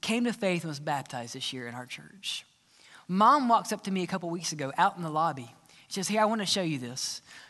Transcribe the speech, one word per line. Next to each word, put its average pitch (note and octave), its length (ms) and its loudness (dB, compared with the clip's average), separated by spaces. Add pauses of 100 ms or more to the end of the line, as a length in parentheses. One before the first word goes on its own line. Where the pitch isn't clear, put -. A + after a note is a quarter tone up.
came A#3+ 240 0
to A#3 80 0
faith F3+ 300 0
and E3 60 -4
was C#3+ 120 -8
baptized C3+ 540 -6
this C3 180 -6
year B2 160 -8
in A#2+ 40 -10
our B2 120 -10
church. - 600 -12 (600)
Mom A#3+ 400 6
walks G#3+ 240 4
up G#3 140 -4
to G3 60 -2
me F#3 120 0
a E3+ 40 -2
couple F3 220 -4
weeks E3+ 220 -4
ago C#3+ 260 -6
out F#3+ 200 4
in F3 60 -8
the D#3+ 60 -4
lobby. D3+ 460 0 (320)
She - 80 -10
says, F#3+ 120 -2
"Hey, G#3 120 2
I G#3+ 60 6
wanna G#3+ 200 0
show G3 160 0
you D#3+ 160 0
this." B2 440 -6 (280)